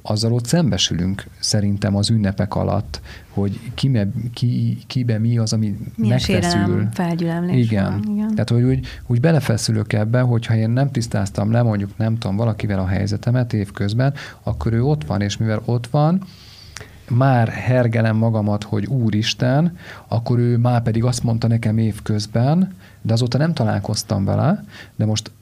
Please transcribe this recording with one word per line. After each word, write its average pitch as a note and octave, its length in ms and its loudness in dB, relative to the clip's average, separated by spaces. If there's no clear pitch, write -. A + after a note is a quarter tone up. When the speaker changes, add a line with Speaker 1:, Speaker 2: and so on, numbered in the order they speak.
Speaker 1:
azzal A2+ 320 0
ott A#2+ 120 0
szembesülünk G2 800 0
szerintem G2+ 560 0
az G2+ 140 0
ünnepek G2 460 0
alatt, F#2+ 460 -2
hogy C#3 300 -2
kime-, A#2+ 340 0
ki-, A#2+ 440 -2
kibe A#2+ 300 -2
mi A#2 200 0
az, A2 160 0
ami G#2+ 240 -2
Speaker 2:
Milyen A3 200 0
Speaker 1:
megfeszül. F#3 340 0
Speaker 2:
sérelem G3+ 440 0
felgyülemlés E3+ 720 0
Speaker 1:
Igen. G#2+ 260 0
Speaker 2:
van, G#3 240 -2
igen. G#3 140 -2
Speaker 1:
Tehát, A2 200 -2
hogy A#2+ 140 2
úgy, C3 220 0
úgy A#2+ 120 0
belefeszülök A#2 760 0
ebbe, A2 280 2
hogyha A#2 340 2
én A2 140 2
nem C3 220 0
tisztáztam G#2+ 600 -2
le, A#2 100 4
mondjuk, G#2 360 0
nem A2+ 200 0
tudom, G#2+ 180 -4
valakivel G2+ 440 0
a F#2 80 0
helyzetemet G#2 680 0
évközben, A2 600 0
akkor - 300 -2
ő A#2 100 2
ott D3+ 220 0
van, G2+ 160 -2
és G2+ 160 -2
mivel A2 280 0
ott A#2+ 220 -2
van, D#3+ 340 2
már B2 380 4
hergelem A2+ 680 2
magamat, A2 480 2
hogy G#2 220 -2
úristen, B2+ 920 0
akkor A#2 320 0
ő A#2+ 180 2
már A#2+ 240 2
pedig A2+ 220 0
azt A#2+ 200 0
mondta A#2 240 0
nekem A2+ 300 2
évközben, A#2 960 0
de A2 120 0
azóta A#2 240 0
nem D#3 160 2
találkoztam G#2 720 -2
vele, A2 380 0
de A2+ 100 0
most G#2+ 260 -2